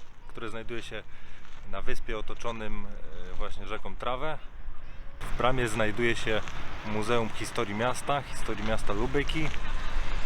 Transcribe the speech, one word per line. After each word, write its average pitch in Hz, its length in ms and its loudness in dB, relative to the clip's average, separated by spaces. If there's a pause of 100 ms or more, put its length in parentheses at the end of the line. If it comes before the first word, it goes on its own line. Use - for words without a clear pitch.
(280)
które 113 220 -6
znajduje 113 320 -4
się 107 200 -10 (680)
na 98 120 0
wyspie 110 360 6
otoczonym, 107 680 2 (460)
e, - 20 -2
właśnie 101 320 2
rzeką 98 300 0
Trawę. 131 420 -2 (840)
W - 160 -2
bramie 123 320 2
znajduje 110 480 2
się 110 240 0 (460)
Muzeum 107 420 0
Historii 107 460 -4
Miasta, 127 480 -2
Historii 107 420 -2
Miasta 110 280 4
Lubeki. 135 560 0 (760)